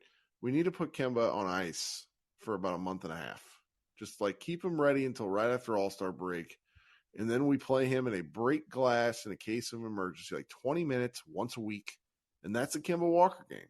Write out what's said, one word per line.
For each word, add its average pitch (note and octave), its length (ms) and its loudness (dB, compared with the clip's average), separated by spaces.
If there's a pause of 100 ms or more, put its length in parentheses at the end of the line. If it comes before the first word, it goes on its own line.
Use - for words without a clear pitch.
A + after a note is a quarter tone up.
(420)
we B2 100 -2
need D#3 120 4
to F#3 60 0
put F3 220 -4
Kemba A#2+ 420 2
on G2+ 120 0
ice F#2 600 -4 (340)
for A2+ 140 -4
about F#2 200 -2
a F2 40 -2
month F#2 260 -4
and E2 80 -6
a D#2+ 40 -6
half. - 260 -8 (560)
Just, - 220 -12
like, G2+ 200 0
keep E3+ 240 -6
him E3+ 160 0
ready C#3 260 4
until A#2+ 220 -4
right G#2+ 220 2
after B2 260 0
All-Star G2 360 0
break, E2+ 460 -6 (580)
and A2+ 140 -2
then B2+ 160 4
we C#3 100 6
play C3 300 4
him B2+ 200 2
in A2+ 80 0
a F2+ 80 -2
break A#2 460 0
glass A#2+ 560 2
in G#2 80 -8
a E2+ 40 -8
case A2+ 360 -4
of A#2 120 -8
emergency, F#2 500 -6
like, C#2+ 140 -6
twenty D#3+ 360 -2
minutes B2 420 -2
once F2+ 300 -6
a A#2+ 40 -8
week, G#2 320 -6 (500)
and G2+ 120 -4
that's B2+ 200 0
the D#3 60 -2
Kemba E3+ 280 2
Walker F3 400 6
game. G1+ 220 -12